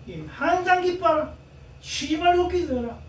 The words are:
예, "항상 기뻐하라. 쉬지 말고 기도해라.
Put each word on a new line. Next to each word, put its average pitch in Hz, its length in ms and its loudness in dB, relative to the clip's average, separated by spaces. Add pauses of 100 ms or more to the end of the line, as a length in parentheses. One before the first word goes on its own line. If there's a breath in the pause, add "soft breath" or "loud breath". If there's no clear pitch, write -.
예, 160 180 -10
"항상 359 540 2
기뻐하라. 349 520 2 (480)
쉬지 294 360 -4
말고 349 320 4
기도해라. 262 480 -4 (120)